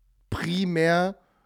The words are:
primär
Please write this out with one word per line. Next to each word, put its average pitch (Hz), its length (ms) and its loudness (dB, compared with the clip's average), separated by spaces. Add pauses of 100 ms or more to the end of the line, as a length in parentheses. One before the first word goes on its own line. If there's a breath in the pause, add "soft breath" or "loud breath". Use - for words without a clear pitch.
(300)
primär 175 880 0 (280)